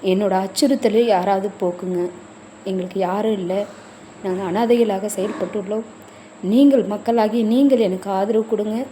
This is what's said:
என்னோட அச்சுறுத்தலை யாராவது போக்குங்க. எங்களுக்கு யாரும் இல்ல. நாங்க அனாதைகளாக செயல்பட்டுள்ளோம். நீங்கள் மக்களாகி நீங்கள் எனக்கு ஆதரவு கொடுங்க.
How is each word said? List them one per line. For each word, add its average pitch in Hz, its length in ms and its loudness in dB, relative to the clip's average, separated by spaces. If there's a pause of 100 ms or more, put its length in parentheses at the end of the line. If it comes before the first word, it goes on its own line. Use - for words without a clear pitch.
என்னோட 196 280 2
அச்சுறுத்தலை 220 720 0
யாராவது 196 440 0 (120)
போக்குங்க. 180 480 -4 (540)
எங்களுக்கு 190 360 -4
யாரும் 202 340 0
இல்ல. 190 320 -2 (580)
நாங்க 190 200 -4
அனாதைகளாக 214 720 0
செயல்பட்டுள்ளோம். 202 680 -4 (600)
நீங்கள் 247 420 4
மக்களாகி 214 580 0
நீங்கள் 254 360 4
எனக்கு 185 300 0
ஆதரவு 214 380 0
கொடுங்க. 214 440 -4